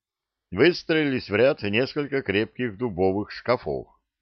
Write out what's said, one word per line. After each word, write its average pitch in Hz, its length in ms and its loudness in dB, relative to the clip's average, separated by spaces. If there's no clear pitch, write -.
выстроились 147 760 2
в 95 60 -2
ряд 123 280 4
несколько 131 600 -2
крепких 107 560 -2
дубовых 98 540 0
шкафов. 78 560 -4